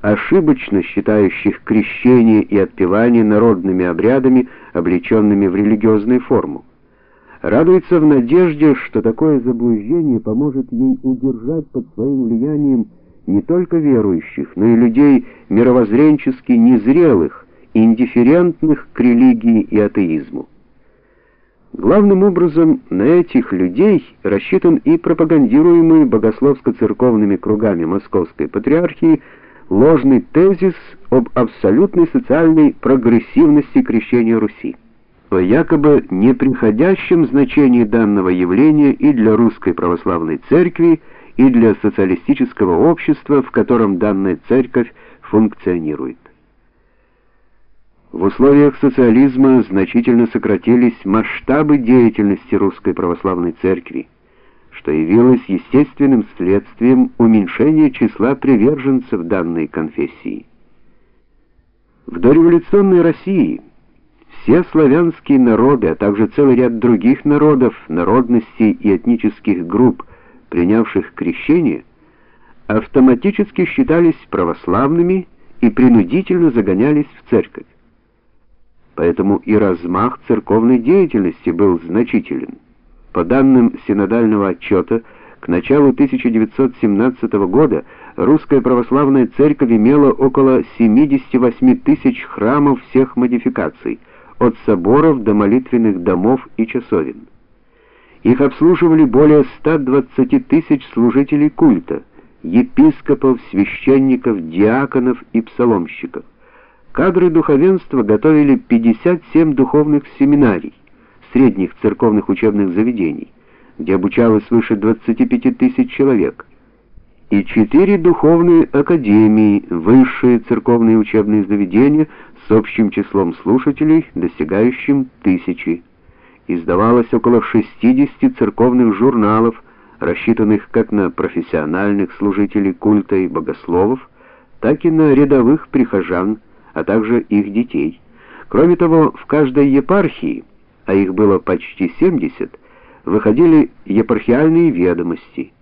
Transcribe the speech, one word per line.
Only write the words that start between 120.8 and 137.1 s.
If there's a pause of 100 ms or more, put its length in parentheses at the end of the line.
учебные
заведения (400)
с
общим
числом
слушателей,
достигающим (160)
тысячи. (680)
Издавалось
около
шестидесяти (100)
церковных
журналов, (360)
рассчитанных
как
на
профессиональных
служителей
культа
и
богословов, (500)
так
и
на
рядовых
прихожан, (340)
а
также